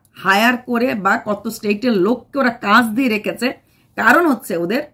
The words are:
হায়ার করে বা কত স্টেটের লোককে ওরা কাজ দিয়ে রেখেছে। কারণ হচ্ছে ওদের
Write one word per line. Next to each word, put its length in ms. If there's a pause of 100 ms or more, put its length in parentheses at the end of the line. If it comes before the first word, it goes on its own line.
(120)
হায়ার 440
করে 380
বা 300
কত 240
স্টেটের 440
লোককে 460
ওরা 120
কাজ 440
দিয়ে 140
রেখেছে। 440 (440)
কারণ 300
হচ্ছে 300
ওদের 260 (120)